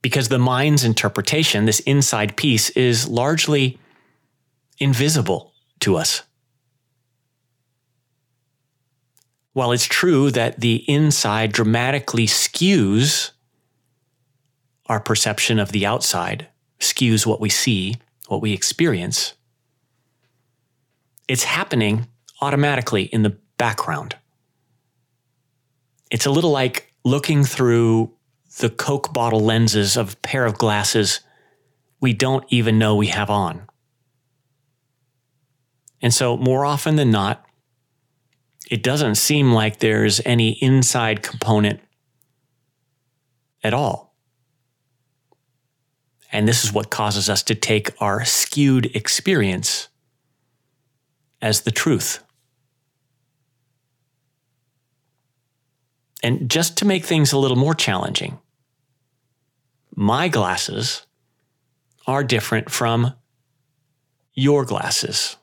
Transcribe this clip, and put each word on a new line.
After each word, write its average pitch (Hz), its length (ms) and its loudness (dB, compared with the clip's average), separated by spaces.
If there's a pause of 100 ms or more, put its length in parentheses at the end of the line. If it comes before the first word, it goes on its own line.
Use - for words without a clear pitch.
Because 127 280 0
the 131 100 2
mind's 131 440 2
interpretation, 110 800 0
this 110 160 2
inside 127 560 0
piece, 123 340 0
is 123 360 2
largely 135 680 0 (1000)
invisible 135 720 0 (280)
to 95 160 2
us. - 260 -2 (3250)
While 123 200 0
it's 123 120 0
true 143 460 2
that 120 300 -2
the 117 160 2 (120)
inside 113 600 2
dramatically 117 760 0
skews 139 1040 0 (1500)
our 110 140 -2
perception 107 600 0
of 95 120 -2
the 101 140 0
outside, 101 600 -4 (320)
skews 110 460 0
what 110 160 0
we 104 80 -2
see, 104 460 -2 (320)
what 101 140 -4
we 107 120 -2
experience, 101 800 -2 (1900)
it's 127 160 -2
happening 113 640 -2 (340)
automatically 139 600 0
in 110 200 0
the 101 140 0 (200)
background. 85 580 -4 (1900)
It's 113 160 -2
a 143 60 2
little 160 200 2
like 131 400 -2 (140)
looking 143 380 2
through 117 680 2 (460)
the 117 120 0
Coke - 440 -4
bottle 117 260 0
lenses 107 560 2
of 101 180 -4
a - 40 -18
pair 127 280 -4
of 107 120 -2
glasses 104 640 0 (800)
we 127 120 2
don't 131 360 0
even 113 300 2
know 107 160 4
we 104 120 2
have 104 220 -4
on. 92 380 -2 (2250)
And 120 120 2
so, 120 240 0
more 131 280 2
often 147 300 0
than 139 160 4
not, 104 340 0 (1200)
it 113 120 -2
doesn't 127 340 0
seem 143 360 2
like 107 280 2
there's 107 460 2
any 117 260 2 (120)
inside 123 580 2
component 107 600 0 (1800)
at 110 100 0
all. - 420 -4 (2250)
And 107 160 0
this 120 160 0
is 104 80 -4
what 104 180 -4
causes 101 400 -2
us 98 140 -2
to 110 120 -2
take 104 360 -2 (100)
our 104 220 0
skewed 131 600 2 (100)
experience 107 920 -2 (1500)
as 107 200 -2
the 113 100 -2
truth. - 520 -2 (4000)
And 123 280 -2
just 165 280 -2
to 202 80 -2
make 190 200 0
things 156 260 2
a 143 60 0
little 131 200 2
more 143 160 2
challenging, - 640 -4 (1600)
my 127 300 0
glasses 101 760 -4 (1000)
are 139 160 0
different 113 480 -2
from 117 420 0 (1200)
your 139 300 2
glasses. - 800 -4